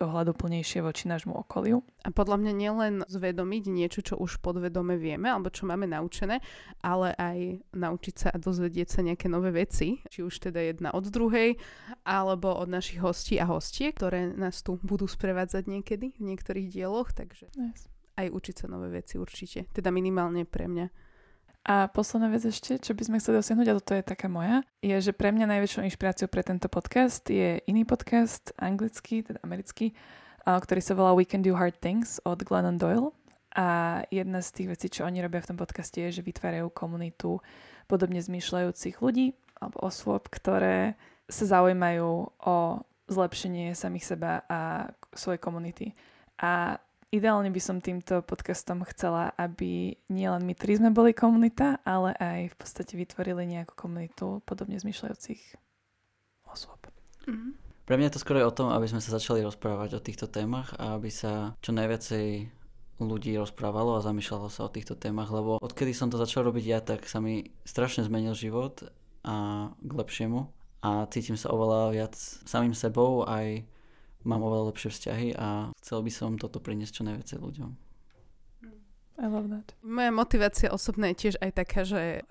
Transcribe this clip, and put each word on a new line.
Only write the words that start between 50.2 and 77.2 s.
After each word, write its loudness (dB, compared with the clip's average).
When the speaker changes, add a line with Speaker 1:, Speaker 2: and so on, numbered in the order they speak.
Speaker 1:
my 0
tri 2
sme 8
boli 10
komunita, 6
ale 2
aj -4
v -20
podstate -10
vytvorili -4
nejakú -6
komunitu -8
podobne -6
zmýšľajúcich -8
osôb. -16
Speaker 2:
Mhm. -8
Speaker 3:
Pre 4
mňa 4
je 2
to -6
skôr 2
o 4
tom, 2
aby 2
sme -2
sa -6
začali 2
rozprávať -2
o -8
týchto -8
témach -4
a -4
aby -6
sa -4
čo 0
najviacej 0
ľudí -2
rozprávalo 0
a 0
zamýšľalo -2
sa -6
o -14
týchto -8
témach, -4
lebo 0
odkedy -2
som 0
to 0
začal 2
robiť 0
ja, 4
tak -4
sa -4
mi -2
strašne 0
zmenil 0
život -4
a -4
k -12
lepšiemu. -2
A 0
cítim -2
sa -4
oveľa 4
viac -2
samým 2
sebou, 4
aj -2
mám 2
oveľa 0
lepšie -6
vzťahy -4
a -4
chcel -4
by -2
som -4
toto -6
priniesť -6
čo -4
najviacej -8